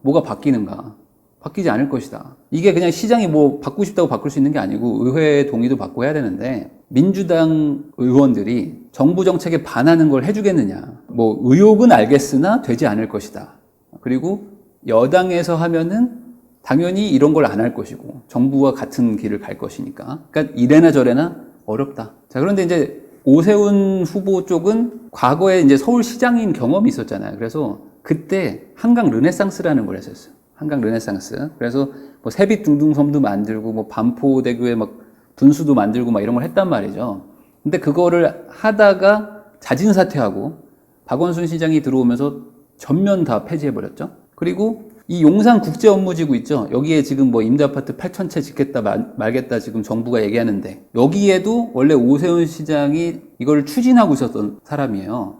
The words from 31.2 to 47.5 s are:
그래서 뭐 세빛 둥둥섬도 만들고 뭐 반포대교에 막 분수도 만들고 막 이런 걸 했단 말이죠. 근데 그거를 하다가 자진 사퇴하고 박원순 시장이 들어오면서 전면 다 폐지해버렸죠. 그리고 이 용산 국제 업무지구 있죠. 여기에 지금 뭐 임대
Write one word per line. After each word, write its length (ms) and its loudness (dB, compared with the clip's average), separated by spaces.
그래서 300 -2
뭐 80 -8
세빛 320 0
둥둥섬도 580 2
만들고 520 -2
뭐 160 -6
반포대교에 840 -2
막 240 -6
분수도 380 4
만들고 380 0
막 100 -2
이런 120 -2
걸 100 -2
했단 240 0
말이죠. 560 -6
근데 160 -2
그거를 720 0
하다가 960 2
자진 340 0
사퇴하고 640 -2
박원순 400 -2
시장이 360 0
들어오면서 600 0
전면 480 0
다 200 -2
폐지해버렸죠. 680 -8
그리고 540 -4
이 160 -4
용산 380 6
국제 280 0
업무지구 480 2
있죠. 360 -4
여기에 300 2
지금 280 0
뭐 120 2
임대 220 2